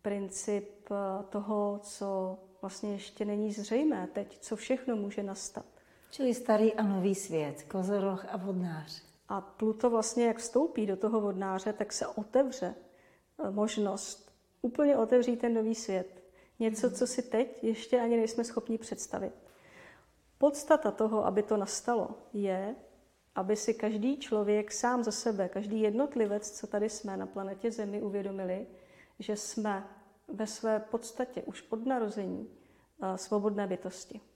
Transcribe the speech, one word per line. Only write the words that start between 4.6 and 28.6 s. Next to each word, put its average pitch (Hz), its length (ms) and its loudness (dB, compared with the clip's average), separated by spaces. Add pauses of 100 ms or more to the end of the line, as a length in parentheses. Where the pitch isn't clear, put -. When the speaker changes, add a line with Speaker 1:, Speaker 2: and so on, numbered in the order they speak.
Speaker 1:
může 208 280 -4
nastat. - 420 -8 (460)
Speaker 2:
Čili 254 220 2
starý 220 400 6
a 220 100 2
nový 196 320 4
svět, 151 480 -2
Kozoroh 190 680 0
a 214 60 -4
Vodnář. 180 680 -4 (260)
Speaker 1:
A 196 120 -2
Pluto 220 480 2
vlastně, 233 380 4
jak 226 100 4
vstoupí 254 480 2
do 190 120 0
toho 220 240 2
Vodnáře, 190 520 -2
tak 208 200 -4
se 214 140 -2
otevře, 233 680 0 (720)
eh, 196 60 -2
možnost 208 800 -2 (300)
úplně 269 360 4
otevřít 240 420 4
ten 233 140 2
nový 226 220 2
svět. - 480 -4 (360)
Něco, 220 280 2
Speaker 2:
Mhm. 247 80 2
Speaker 1:
co 247 120 2
si - 140 -2
teď - 420 -2
ještě 226 380 2
ani 233 160 4
nejsme 226 260 2
schopni 226 340 -4
představit. - 560 -6 (1040)
Podstata 277 540 6
toho, 214 340 2
aby 202 180 4
to 214 140 2
nastalo, 208 520 0 (240)
je, 202 420 -2 (600)
aby 190 200 2
si 214 180 0
každý 220 440 2
člověk 208 540 2
sám 247 320 2
za 220 80 0
sebe, 196 380 0
každý 214 320 -2
jednotlivec, 214 800 0
co 214 80 -8
tady 214 220 0
jsme 196 280 -8
na 190 80 -6
planetě 196 460 -4
Zemi, 208 300 -4
uvědomili, 196 680 -4 (520)